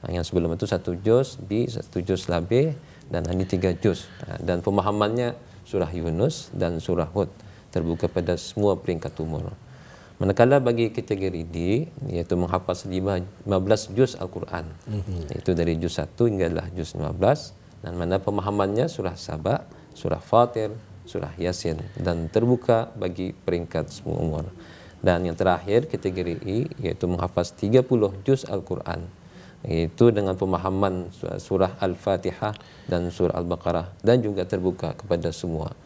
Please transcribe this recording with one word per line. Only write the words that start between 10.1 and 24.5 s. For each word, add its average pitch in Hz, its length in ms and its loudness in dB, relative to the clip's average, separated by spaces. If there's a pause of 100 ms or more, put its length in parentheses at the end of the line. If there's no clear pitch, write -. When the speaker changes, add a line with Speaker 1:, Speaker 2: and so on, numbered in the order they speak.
Speaker 1:
Manakala 120 400 6
bagi 117 320 2
kategori 95 560 -2
D, 85 80 -8 (560)
iaitu 87 240 0
menghafaz 90 480 0
lima, 92 360 0
lima 95 380 -2
belas 101 300 2
juz 120 320 2
Al-Quran. 87 480 -8 (160)
Speaker 2:
Mhm. 92 480 -6
Speaker 1:
Iaitu - 240 -4
dari 82 240 2
juz 82 160 -2
satu 117 320 0
hinggalah 87 480 0
juz 82 160 -6
lima 76 180 -4
belas. 101 400 2 (320)
Dan 85 180 -8
mana 90 220 0
pemahamannya 101 640 0
surah 92 320 -4
Sabah, 80 480 -2 (260)
surah 80 300 -4
Fatir, 113 500 4 (320)
surah 85 300 -8
Yasin, 85 480 -2 (160)
dan 85 320 -2
terbuka 117 640 2
bagi 92 400 -6
peringkat 85 560 -2
semua 82 320 -4
umur. 80 220 0 (580)